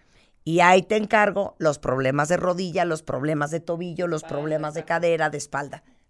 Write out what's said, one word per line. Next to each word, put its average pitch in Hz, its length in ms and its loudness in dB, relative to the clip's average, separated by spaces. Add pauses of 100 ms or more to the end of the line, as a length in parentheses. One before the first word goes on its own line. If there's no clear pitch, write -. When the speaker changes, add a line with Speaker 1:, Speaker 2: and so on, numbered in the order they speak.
(440)
Speaker 1:
Y 165 160 2
ahí 180 240 8
te - 120 -2
encargo 208 640 0
los 151 220 0
problemas 135 480 0
de 175 80 2
rodilla, 180 480 -2
los 160 180 -2
problemas 147 480 -2
de 165 80 -4
tobillo, 170 480 -6
los 160 160 -4
Speaker 2:
Espalda, - 160 -8
Speaker 1:
problemas 151 360 -4
de 165 80 -8
Speaker 2:
exacto. 170 200 -2
Speaker 1:
cadera, 160 280 2
de 147 80 -6
espalda." 139 440 -8 (260)